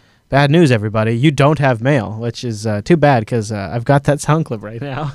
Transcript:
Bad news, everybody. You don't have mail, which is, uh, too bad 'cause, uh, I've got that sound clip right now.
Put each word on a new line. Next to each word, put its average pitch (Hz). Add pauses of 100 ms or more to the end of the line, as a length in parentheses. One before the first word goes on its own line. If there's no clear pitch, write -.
(300)
Bad 139
news, 156
everybody. 110
You 147
don't 147
have 127
mail, 120
which 117
is, 110
uh, 104
too 175
bad 139
'cause, 113
uh, 98
I've 117
got 139
that 147
sound 151
clip 107
right 110
now. 139